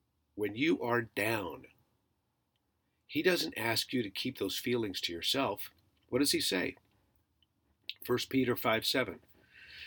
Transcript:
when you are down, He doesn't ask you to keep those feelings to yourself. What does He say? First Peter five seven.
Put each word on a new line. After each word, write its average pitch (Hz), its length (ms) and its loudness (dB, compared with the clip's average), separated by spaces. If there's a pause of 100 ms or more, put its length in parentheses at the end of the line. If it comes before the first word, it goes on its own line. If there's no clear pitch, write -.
(340)
when 104 220 -4
you 151 260 2
are 120 220 4
down, 101 640 -2 (1400)
He 147 160 -2
doesn't 160 360 4
ask 113 360 0
you 123 80 2
to 101 80 -2
keep - 300 -6
those 98 180 -2
feelings 117 440 -2
to 85 120 -4
yourself. 101 560 -2 (400)
What 127 100 2
does 143 120 4
He 170 100 2
say? - 360 0 (1300)
First - 280 0
Peter 123 240 2
five 110 280 0
seven. 120 360 0 (680)